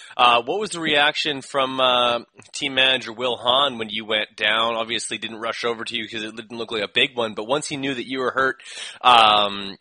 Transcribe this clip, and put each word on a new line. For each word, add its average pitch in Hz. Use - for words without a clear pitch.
Uh, 120
what 156
was 214
the 175
reaction 151
from, 131
uh, 123
team 139
manager 131
Will 120
Hahn 123
when 113
you 107
went 107
down? 113
Obviously 113
didn't 110
rush 113
over 113
to 120
you 110
'cause 110
it 107
didn't 117
look 110
like 107
a 98
big 127
one, 113
but 107
once 123
he 151
knew 135
that 120
you 131
were 123
hurt, 131
um, 104